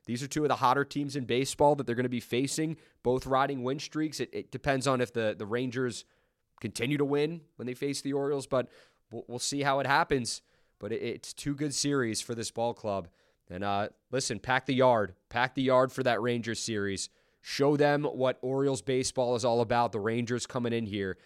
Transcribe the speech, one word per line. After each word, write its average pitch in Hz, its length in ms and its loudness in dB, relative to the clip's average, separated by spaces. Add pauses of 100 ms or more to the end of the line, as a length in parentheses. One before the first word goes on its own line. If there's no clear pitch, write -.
these 120 160 -4
are 139 60 -8
two 151 160 -2
of 143 40 4
the 131 80 2
hotter 131 280 4
teams 139 320 -6
in 135 80 -4
baseball 135 500 4
that 139 120 -4
they're 120 100 -2
gonna 123 120 0
be 123 120 -4
facing, 139 560 -2 (260)
both 127 240 0
riding 131 380 2
win 139 160 -2
streaks. 156 400 -4
It, 127 120 -4
it - 200 -8
depends 135 340 -2
on 127 140 2
if 120 120 -2
the, 110 240 0
the 104 100 -8
Rangers 120 580 -4 (560)
continue 123 380 -2
to 143 60 2
win 147 360 0 (160)
when 120 100 -10
they 123 80 -6
face 139 260 -4
the 139 120 -4
Orioles, 139 340 -2
but 123 220 0 (420)
we'll, - 160 -12
we'll 120 140 -8
see 139 220 -2
how 139 180 2
it 131 80 0
happens. 139 540 2 (360)
But 104 140 -8
it, 117 100 -4
it's - 300 -6
two 143 240 -6
good 143 180 -4
series 131 460 0
for 120 160 -6
this 113 160 -6
ball 117 220 -2
club. 98 340 -4 (420)
And, 90 140 -6
uh, 101 240 0 (240)
listen, 127 260 -2
pack 127 280 0
the 139 80 0
yard. 120 400 4 (160)
Pack 117 260 0
the 135 60 0
yard 127 280 4
for 131 140 -4
that 117 180 2
Rangers 117 380 -2
series. 101 480 -2 (320)
Show 143 380 2
them 147 260 4
what 127 380 0
Orioles 135 400 0
baseball 127 540 0
is 110 80 0
all 120 180 4
about, 117 300 2
the 110 80 -4
Rangers 117 460 -2
coming 120 280 -4
in 117 100 -2
here 98 420 -4